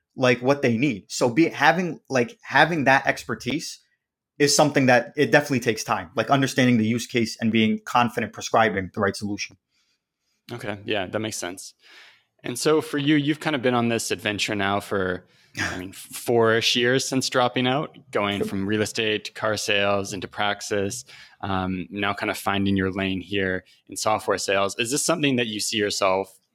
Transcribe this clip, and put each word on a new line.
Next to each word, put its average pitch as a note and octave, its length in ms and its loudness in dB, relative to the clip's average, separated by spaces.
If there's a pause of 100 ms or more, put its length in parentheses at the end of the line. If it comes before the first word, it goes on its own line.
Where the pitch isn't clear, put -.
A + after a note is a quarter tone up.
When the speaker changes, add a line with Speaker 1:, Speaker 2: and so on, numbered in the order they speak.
(140)
Speaker 1:
like, B2 280 4
what C#3+ 180 2
they A#2+ 160 2
need. A#2 320 -2
So B2+ 220 0
be, D#3 180 4
having, D#3+ 520 0 (100)
like, B2 320 -2
having D3+ 420 2
that C3+ 220 4
expertise - 720 -6 (600)
is C#3+ 160 6
something C#3+ 320 4
that B2 300 4
it C3+ 140 2
definitely C#3+ 300 2
takes A#2 240 -2
time, G2 300 -4
like, A2+ 140 -2
understanding C3 480 4
the A2 100 2
use A#2 200 -2
case A#2 340 -2
and A2+ 100 0
being A2 340 2
confident A#2 500 0
prescribing G#2 580 0
the A2+ 80 -6
right G2 160 0
solution. G2+ 400 -8 (960)
Speaker 2:
Okay. G#2+ 320 -10
Yeah, G#2 220 -2
that G#2+ 120 -6
makes A2 200 -6
sense. - 340 -10 (720)
And B2 120 -8
so D#3 240 2
for D3 180 -4
you, D3 180 2
you've D3 240 0
kind D#3 160 -2
of A#2 60 -6
been B2+ 120 2
on A#2 140 2
this A2+ 240 -2
adventure G#2 420 -4
now G2+ 240 0
for, F#2 480 -4 (340)
I F2+ 160 -6
mean, F#2 160 -10
Speaker 1:
<laughs> - 0 -
Speaker 2:
four-ish A2+ 840 0
years B2+ 280 2
since C3 240 -2
dropping B2+ 380 0
out, C3+ 320 -2 (140)
going G2+ 260 0
Speaker 1:
Yep. A2 100 -2
Speaker 2:
from G2 160 -4
real G#2+ 180 0
estate G#2+ 420 -2
to - 80 -14
car A2 240 -2
sales G2+ 560 0
into F#2+ 160 -8
Praxis, G2+ 760 -4 (360)
um, F#2 500 -4
now G2+ 240 -2
kind G#2 160 -4
of - 80 -6
finding G2 380 0
your F#2+ 160 0
lane F#2+ 280 -4
here F#2 440 -4 (240)
in F#2+ 80 -16
software G#2 420 0
sales. G2 400 0
Is A#2+ 140 -2
this D3 120 0
something D3 320 0
that A#2+ 120 0
you G#2+ 100 -6
see A2 200 -4
yourself G2 600 0 (160)